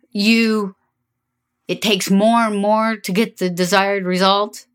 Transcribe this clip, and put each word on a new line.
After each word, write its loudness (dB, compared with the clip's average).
you, 0
it -6
takes 0
more 2
and -2
more 0
to -10
get -2
the -2
desired 0
result. 0